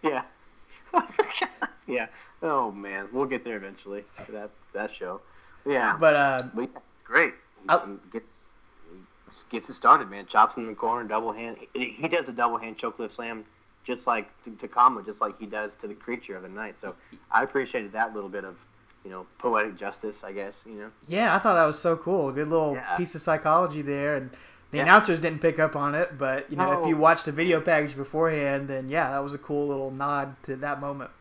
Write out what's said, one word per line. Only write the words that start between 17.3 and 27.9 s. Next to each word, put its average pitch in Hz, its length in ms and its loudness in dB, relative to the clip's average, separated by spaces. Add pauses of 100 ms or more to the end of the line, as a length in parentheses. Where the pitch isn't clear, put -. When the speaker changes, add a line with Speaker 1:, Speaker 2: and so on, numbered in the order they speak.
Speaker 1:
I 117 120 4
appreciated 123 480 -4
that 110 240 -2
little 101 160 -8
bit 98 140 -8
of, 92 120 -14 (460)
you 95 80 -16
know, 92 160 -14 (100)
poetic 107 400 0
justice, 101 460 -10
I 95 80 -12
guess, 98 360 -8
you 113 120 -16
know? 104 100 -14 (180)
Speaker 2:
Yeah, 185 280 0
I 196 40 4
thought 202 140 4
that 165 120 6
was 151 140 0
so 165 180 2
cool. 170 320 0
A 131 40 -8
good 151 140 -2
little 156 260 2
Speaker 1:
Yeah. 127 240 -4
Speaker 2:
piece 175 160 -2
of 156 80 -8
psychology 156 600 2
there, 143 320 -2
and 131 160 -6 (400)
the 143 60 -4
Speaker 1:
Yeah. 135 60 2
Speaker 2:
announcers 180 360 8
didn't 156 240 -2
pick 160 160 2
up 156 160 2
on 143 180 0
it, 156 240 0
but, 135 320 -2
you 147 80 -6
know, 185 160 4
if 180 60 0
Speaker 1:
No. 165 80 0
Speaker 2:
you 160 100 4
watched 160 280 6
the 156 60 -4
video 165 300 2
package 151 340 2